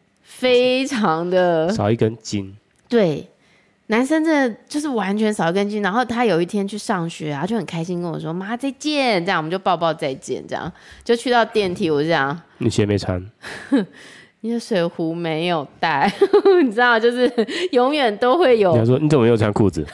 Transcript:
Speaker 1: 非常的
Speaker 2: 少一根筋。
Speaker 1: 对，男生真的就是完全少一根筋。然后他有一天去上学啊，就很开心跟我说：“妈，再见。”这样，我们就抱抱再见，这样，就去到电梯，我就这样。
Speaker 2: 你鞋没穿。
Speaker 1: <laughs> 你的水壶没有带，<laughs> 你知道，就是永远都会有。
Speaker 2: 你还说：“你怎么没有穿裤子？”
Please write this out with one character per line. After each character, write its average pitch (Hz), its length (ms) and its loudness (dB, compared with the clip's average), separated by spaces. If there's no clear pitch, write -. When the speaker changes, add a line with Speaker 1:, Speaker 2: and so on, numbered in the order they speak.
Speaker 1:
非 254 640 2
常 180 420 -2
的 180 440 2
Speaker 2:
少 107 180 0
一 117 60 2
根 113 220 0
筋。 98 360 -8
Speaker 1:
对， 180 400 0
男 233 200 0
生 311 160 0
真 285 280 2
的 185 60 -10
就 294 100 -6
是 302 100 -6
完 208 280 -2
全 214 160 0
少 180 160 -2
一 170 60 0
根 202 160 0
筋。 208 120 -6
然 185 80 -2
后 240 140 0
他 240 220 -2
有 170 160 2
一 - 20 -2
天 196 240 -4
去 214 80 -12
上 180 320 -4
学 151 240 -10
啊， 143 140 -6
就 226 100 -4
很 175 80 -4
开 165 180 -8
心 175 200 -6
跟 170 80 -6
我 151 100 -8
说 160 100 -8
：“妈， 190 240 -8
再 269 180 -6
见。” 262 520 -2
这 196 60 -4
样， 180 80 0
我 156 40 -4
们 156 80 -6
就 190 80 -4
抱 190 160 0
抱 165 200 -2
再 151 180 -6
见， 101 340 -10
这 - 80 -10
样， - 160 -8
就 233 140 0
去 240 140 -4
到 240 120 4
电 208 320 -2
梯， 185 160 -2
我 147 120 2
就 160 60 -2
这 170 40 2
样。 147 260 0
Speaker 2:
你 120 100 0
鞋 107 160 0
没 101 140 0
穿。 92 260 -6
Speaker 1:
<laughs> 233 160 2
你 226 80 -6
的 233 80 -2
水 180 280 -2
壶 165 280 -4
没 165 340 -4
有 160 200 -2
带， 160 320 0
<laughs> 370 320 6
你 226 80 0
知 220 80 -2
道， 240 180 4
就 233 140 2
是 247 180 2
永 254 220 2
远 240 220 0
都 247 220 2
会 254 200 6
有。 185 140 4
Speaker 2:
你 117 60 4
还 113 80 2
说 127 120 4
：“你 156 80 0
怎 147 120 4
么 113 60 4
没 117 40 6
有 120 80 4
穿 107 160 2
裤 104 160 4
子？” 78 260 -4